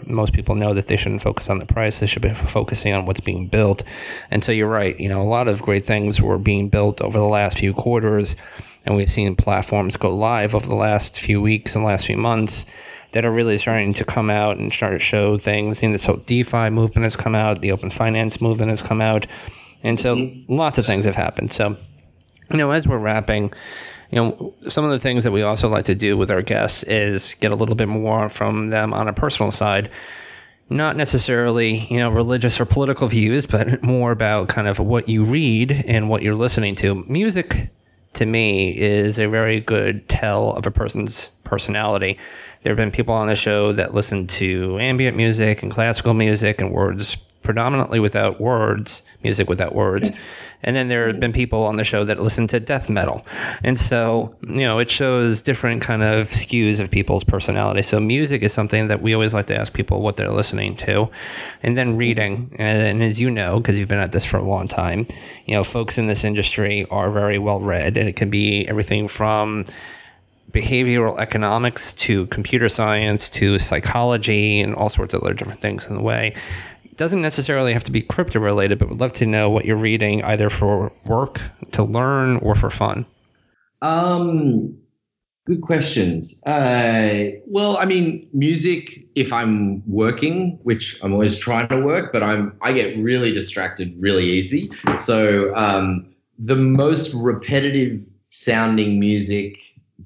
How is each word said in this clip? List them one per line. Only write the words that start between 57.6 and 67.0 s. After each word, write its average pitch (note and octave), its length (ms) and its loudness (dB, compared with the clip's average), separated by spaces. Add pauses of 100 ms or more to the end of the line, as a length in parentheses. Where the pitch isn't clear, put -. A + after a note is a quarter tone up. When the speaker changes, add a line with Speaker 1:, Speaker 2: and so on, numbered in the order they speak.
Speaker 1:
So G#2 180 2
music B2+ 440 2
is G#2 100 2
something G#2+ 340 0
that G#2 140 0
we A2 120 2
always A2 200 2
like G#2 140 0
to G2+ 100 0
ask G#2+ 160 -4
people G2 280 0
what G#2 140 0
they're G2+ 160 -2
listening G#2 460 -2
to. G#2 320 0 (540)
And A#2+ 140 0
then B2 200 0
reading, A#2 600 -2
and, G#2+ 240 2
and G#2+ 220 2
as A2 160 2
you B2+ 100 2
know, G#2 300 0
'cause G#2 180 2
you've G2 120 -2
been G2+ 100 2
at F#2+ 140 -2
this G2 100 0
for - 140 0
a G2 120 -2
long F#2 200 -2
time, F2+ 360 -2 (420)
you G#2 60 0
know, G2+ 120 2
folks A2+ 320 -4
in A2 100 2
this G#2 160 0
industry G#2 680 0
are G2 200 0